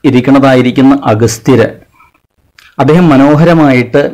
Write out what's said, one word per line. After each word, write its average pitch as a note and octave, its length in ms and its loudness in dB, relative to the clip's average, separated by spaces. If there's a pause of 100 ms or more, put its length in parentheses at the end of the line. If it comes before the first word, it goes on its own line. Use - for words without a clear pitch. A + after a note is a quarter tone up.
ഇരിക്കുന്നതായിരിക്കുന്ന C3 840 0 (180)
അഗസ്ത്യര് A2+ 560 0 (1120)
അദ്ദേഹം D#3+ 280 2
മനോഹരമായിട്ട് C#3+ 920 0 (120)